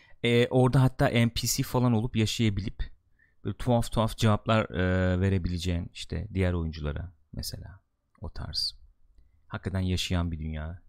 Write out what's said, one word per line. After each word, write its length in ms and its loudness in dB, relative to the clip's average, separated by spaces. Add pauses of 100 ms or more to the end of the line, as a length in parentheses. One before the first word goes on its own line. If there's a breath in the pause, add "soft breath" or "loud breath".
(240 soft breath)
Ee, 240 6
orada 340 4
hatta 260 4
N 220 4
P 180 -4
C 160 -2
falan 300 2
olup 220 0
yaşayabilip 760 0 (520 soft breath)
böyle 140 -6
tuhaf 340 0
tuhaf 260 -2
cevaplar, 520 2
e, 500 2
verebileceğin 760 0
işte 400 -8
diğer 200 0
oyunculara 600 -6 (200)
mesela. 460 -12 (420)
O 120 -12
tarz. 420 -6 (720)
Hakikaten 320 -6
yaşayan 520 0
bir 80 -6
dünya 500 -8